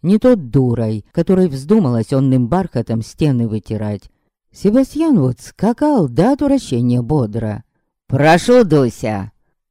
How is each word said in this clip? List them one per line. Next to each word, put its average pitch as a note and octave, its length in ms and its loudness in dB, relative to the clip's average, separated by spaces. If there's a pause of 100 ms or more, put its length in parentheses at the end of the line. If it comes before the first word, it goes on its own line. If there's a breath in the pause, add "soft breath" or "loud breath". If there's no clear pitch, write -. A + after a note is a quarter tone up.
не F#3 160 2
то B3+ 180 4
дурой, A#2 760 -2
которой F#3 360 0
вздумалось C#3 680 0
онным C3 340 2
бархатом A#2+ 560 -4
стены B2+ 440 -2
вытирать. G#2 600 -8 (420)
Себастьян C4+ 680 0
вот B2+ 200 -2
скакал A#3 680 -2
до F3 240 2
отвращения B2 680 -2
бодро. A2 600 -4 (440)
«Прошу, F3 560 4
Дуся!» A#2 680 -2 (380)